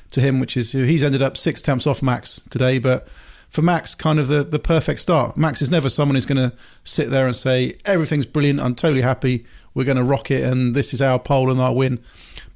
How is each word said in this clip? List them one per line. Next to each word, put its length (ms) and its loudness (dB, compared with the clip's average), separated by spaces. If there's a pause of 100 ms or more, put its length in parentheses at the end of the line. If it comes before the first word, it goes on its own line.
(120)
to 100 0
him, 180 2
which 180 -4
is 140 -2
he's 320 2
ended 180 2
up 160 0
six 240 -2
tenths 260 0
off 140 0
Max 480 -2
today. 300 0
But 280 0 (420)
for 120 -2
Max, 340 2
kind 240 0
of 80 0
the, 160 0
the 160 -4
perfect 400 0
start. 380 0
Max 240 0
is 100 0
never 180 2
someone 260 0
who's 100 0
gonna 280 0 (300)
sit 260 -2
there 180 2
and 80 -2
say, 400 0 (100)
"Everything's 400 0
brilliant, 340 0
I'm 160 -2
totally 260 0
happy, 440 0 (280)
we're 120 -2
gonna 180 2
rock 280 0
it, 120 0
and 320 0
this 180 -2
is 80 -2
our 180 2
pole 320 0
and 80 0
our 140 0
win." 260 0 (560)